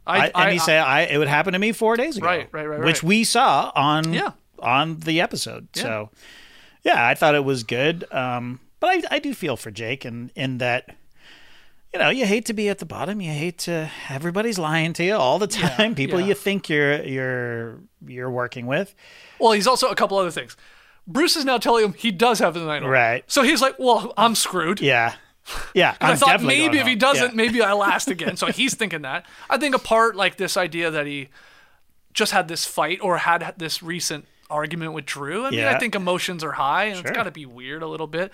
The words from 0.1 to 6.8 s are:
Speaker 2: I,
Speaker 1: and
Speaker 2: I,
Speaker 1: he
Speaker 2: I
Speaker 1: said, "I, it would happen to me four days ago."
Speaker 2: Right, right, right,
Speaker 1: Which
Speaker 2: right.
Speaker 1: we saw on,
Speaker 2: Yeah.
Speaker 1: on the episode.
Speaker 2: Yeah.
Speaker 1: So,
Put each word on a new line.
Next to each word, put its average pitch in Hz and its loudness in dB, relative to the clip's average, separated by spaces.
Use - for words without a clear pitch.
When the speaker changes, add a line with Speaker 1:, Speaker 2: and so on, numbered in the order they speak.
Speaker 2:
I, - 4
Speaker 1:
and - -2
Speaker 2:
I, 185 4
Speaker 1:
he 180 0
Speaker 2:
I - 0
Speaker 1:
said, 160 4
"I, 139 4
it 147 0
would 151 2
happen 156 2
to 185 -2
me 214 0
four 220 0
days 269 -2
ago." 185 -2
Speaker 2:
Right, 170 -2
right, 156 -8
right, 151 -6
Speaker 1:
Which 160 2
Speaker 2:
right. 160 0
Speaker 1:
we 220 4
saw 202 4
on, 156 2
Speaker 2:
Yeah. 349 -2
Speaker 1:
on 151 0
the 160 0
episode. 117 -6
Speaker 2:
Yeah. 175 -4
Speaker 1:
So, 107 -6